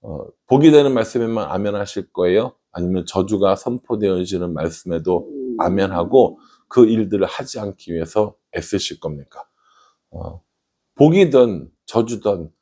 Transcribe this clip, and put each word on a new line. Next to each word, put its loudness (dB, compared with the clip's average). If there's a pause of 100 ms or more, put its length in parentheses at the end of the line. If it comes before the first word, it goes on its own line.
어, -12 (200)
복이 8
되는 6
말씀에만 -2
아멘 -4
하실 -8
거예요? 0 (180)
아니면 -2
저주가 0
선포되어지는 -4
말씀에도 -4 (300)
아멘 0
하고 2 (300)
그 4
일들을 -2
하지 -12
않기 -12
위해서 -4 (200)
애쓰실 -6
겁니까? -14 (640)
어, -14 (540)
복이든 4 (160)
저주든 -2 (120)